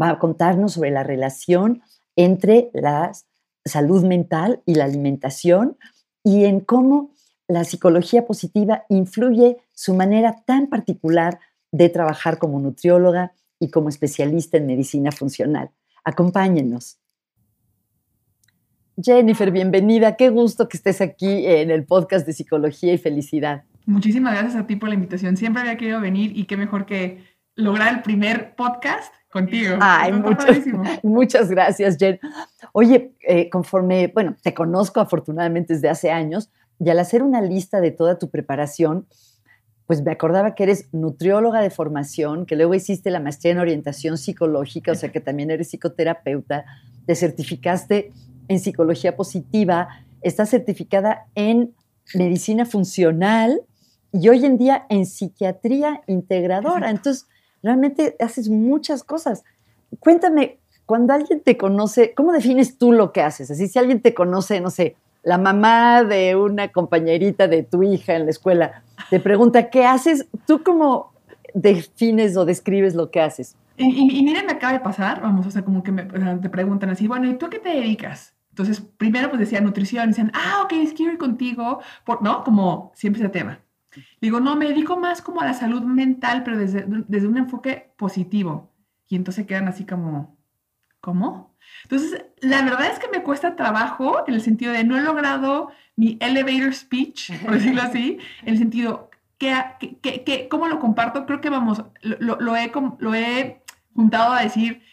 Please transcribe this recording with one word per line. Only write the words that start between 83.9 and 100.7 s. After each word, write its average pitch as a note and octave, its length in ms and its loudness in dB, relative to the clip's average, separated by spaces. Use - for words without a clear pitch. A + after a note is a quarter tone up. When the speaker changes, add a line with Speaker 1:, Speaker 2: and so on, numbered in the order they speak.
Speaker 2:
Digo, A3 180 -2
"No, C#4+ 160 0
me D4+ 120 -2
dedico D#4 300 -2
más F4 240 -4
como F4 200 -8
a D4 40 -4
la C4 80 -2
salud A#3+ 300 -4
mental, B3+ 600 -2
pero A#3 140 -6
desde, G3 260 -4
desde G3+ 200 -2
un A#3 100 0
enfoque C4 600 -6
positivo". F#3 760 -6
Y F#3+ 80 -6
entonces F#3 320 -6
quedan F#3+ 200 -6
así F#3 180 -10
como, D#3+ 520 -8
"¿Cómo?". F3+ 520 -6
Entonces, D#4 420 -6
la C4+ 200 0
verdad C4 300 -2
es - 80 -10
que B4+ 100 -12
me F4+ 140 -6
cuesta E4+ 320 -4
trabajo C4 720 -2
en C4 80 -2
el A3 60 -2
sentido A#3 320 0
de A3+ 100 -2
no B3+ 140 2
he C#4 40 -2
logrado C#4+ 680 -2
mi A3+ 240 0
elevator C4 540 -2
speech, - 580 -8
por A3 100 -4
decirlo B3 280 2
así, B3 360 -4
Speaker 1:
<laughs> - 120 -20
Speaker 2:
en A3+ 60 -6
el A3 80 2
sentido, A3+ 520 -2
¿qué, C4 160 -2
qué, - 220 -14
qué, C4 220 -6
qué, C4+ 260 -6
cómo D4+ 180 -2
lo D#4 120 -4